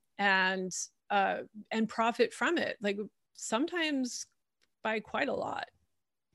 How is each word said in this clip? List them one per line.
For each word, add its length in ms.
and, 540
uh, 280
and 160
profit 440
from 240
it, 240
like, 160
sometimes 920
by 160
quite 280
a 60
lot. 320